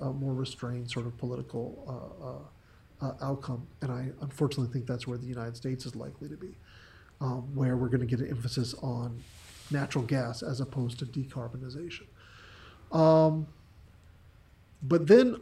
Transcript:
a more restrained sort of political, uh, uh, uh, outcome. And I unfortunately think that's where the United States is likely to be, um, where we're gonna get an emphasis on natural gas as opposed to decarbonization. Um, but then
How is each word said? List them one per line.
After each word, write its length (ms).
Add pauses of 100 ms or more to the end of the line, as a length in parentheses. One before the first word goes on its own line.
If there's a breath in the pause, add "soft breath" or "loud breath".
a 120
more 200
restrained 580
sort 140
of 120
political, 460 (1400 soft breath)
uh, 40
uh, 40
uh, 120
outcome. 440 (160)
And 100
I 180 (120)
unfortunately 520
think 120
that's 220
where 100
the 80
United 300
States 300
is 100
likely 320
to 80
be, 140 (720 loud breath)
um, 220 (120)
where 220
we're 100
gonna 180
get 140
an 100
emphasis 540
on 400 (480)
natural 320
gas 400
as 160
opposed 400
to 60
decarbonization. 1000 (880 loud breath)
Um, 560 (1400)
but 220
then 340